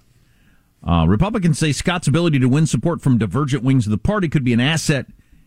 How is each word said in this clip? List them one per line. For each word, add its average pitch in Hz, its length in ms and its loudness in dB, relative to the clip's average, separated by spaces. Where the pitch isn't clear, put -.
Uh, 82 220 2
Republicans 170 500 0
say 156 140 0
Scott's 175 340 -4
ability 156 320 2
to 127 100 2
win 151 180 2
support 156 340 -2
from 127 180 2
divergent 117 460 -2
wings 131 220 2
of 110 40 -2
the 107 80 0
party 196 300 -2
could 131 160 -2
be 123 80 0
an 113 80 2
asset 143 460 -2